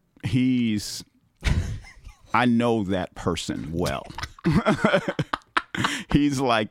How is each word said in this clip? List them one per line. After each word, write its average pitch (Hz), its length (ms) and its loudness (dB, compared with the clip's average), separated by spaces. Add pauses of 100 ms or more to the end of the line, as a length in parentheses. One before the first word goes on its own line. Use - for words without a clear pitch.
(240)
he's, 120 800 0 (680)
<laughs> - 640 -12
I 120 120 4
know 117 400 2
that 92 280 -2
person - 580 -4
well. 78 360 -2 (380)
<laughs> 170 60 4 (1600)
He's 143 280 4
like, 113 320 2